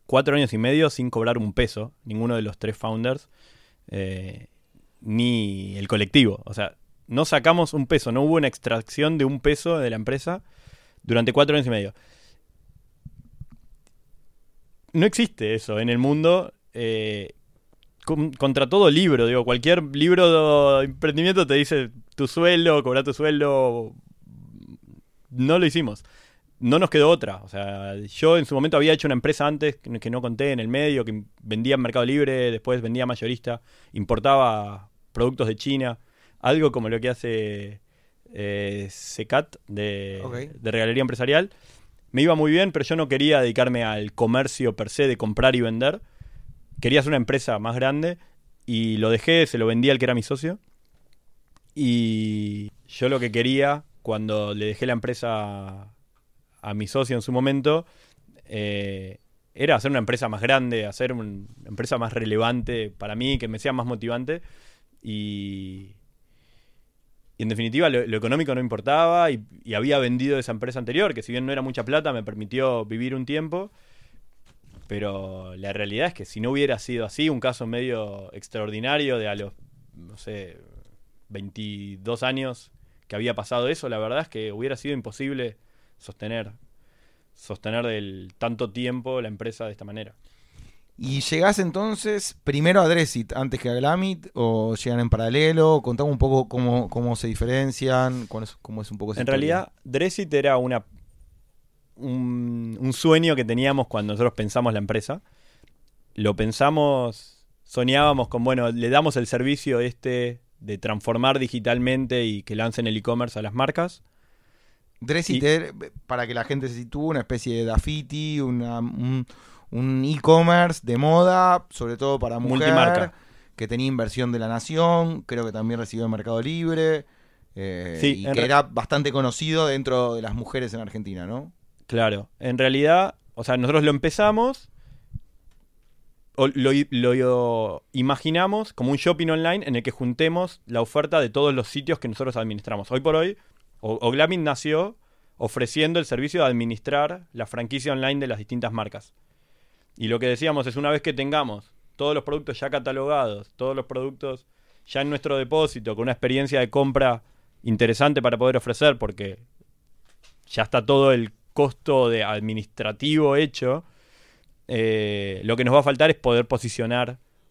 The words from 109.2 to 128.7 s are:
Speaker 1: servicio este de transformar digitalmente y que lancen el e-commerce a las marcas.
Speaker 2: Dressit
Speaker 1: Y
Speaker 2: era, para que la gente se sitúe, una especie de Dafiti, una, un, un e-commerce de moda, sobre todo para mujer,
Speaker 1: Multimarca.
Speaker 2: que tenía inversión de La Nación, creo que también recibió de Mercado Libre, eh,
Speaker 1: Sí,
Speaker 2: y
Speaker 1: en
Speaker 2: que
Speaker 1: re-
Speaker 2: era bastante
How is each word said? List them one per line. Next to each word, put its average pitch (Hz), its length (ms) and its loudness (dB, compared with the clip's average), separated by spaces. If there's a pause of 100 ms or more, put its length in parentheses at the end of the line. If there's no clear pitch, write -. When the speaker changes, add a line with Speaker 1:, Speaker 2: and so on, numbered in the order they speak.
Speaker 1:
servicio 127 540 0
este 123 600 -4 (200)
de 104 180 -10
transformar 117 600 0
digitalmente 123 840 0
y 107 180 -4
que 107 140 -8
lancen 113 300 -2
el 110 100 -2
e-commerce 120 420 -4
a 107 40 -6
las 104 100 -8
marcas. 151 500 -2 (1000)
Speaker 2:
Dressit 139 420 0
Speaker 1:
Y 143 40 4
Speaker 2:
era, 156 260 2 (340)
para 123 200 -4
que 117 60 -8
la 117 120 -4
gente 135 240 -4
se 120 60 -10
sitúe, 123 340 -6
una 151 120 -2
especie 117 340 -4
de 117 120 0
Dafiti, 151 720 -4
una, 120 380 -2
un, 123 480 -4 (440)
un 131 360 -2
e-commerce 165 760 4
de 117 140 -2
moda, 180 720 4
sobre 120 300 -8
todo 139 200 0
para 117 200 -4
mujer, 127 200 0
Speaker 1:
Multimarca. 170 540 4 (440)
Speaker 2:
que 110 120 -8
tenía 123 200 -2
inversión 120 440 -2
de 120 60 -2
La 113 100 -4
Nación, 165 760 2
creo 120 220 -4
que 110 80 -6
también 113 280 -4
recibió 113 240 -6
de 113 60 0
Mercado 110 300 -4
Libre, 160 640 0 (500)
eh, 90 460 -8
Speaker 1:
Sí, 139 200 2
Speaker 2:
y 98 60 -8
Speaker 1:
en 135 60 -2
Speaker 2:
que 117 80 0
Speaker 1:
re- 117 60 2
Speaker 2:
era 143 160 4
bastante 143 500 -2